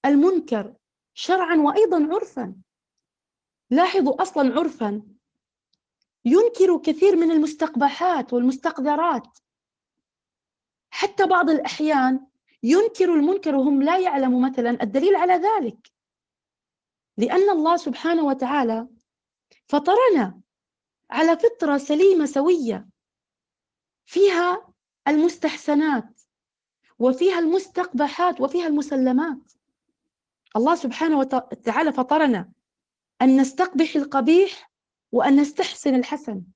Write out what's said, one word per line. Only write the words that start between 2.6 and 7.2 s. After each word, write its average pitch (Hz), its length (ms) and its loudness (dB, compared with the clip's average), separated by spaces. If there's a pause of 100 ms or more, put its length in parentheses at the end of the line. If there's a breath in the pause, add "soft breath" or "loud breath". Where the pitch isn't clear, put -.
لاحظوا 339 520 0
أصلًا 285 380 -2
عرفًا 214 440 -6 (1200)
ينكر 370 520 4
كثير 330 380 2
من 330 160 2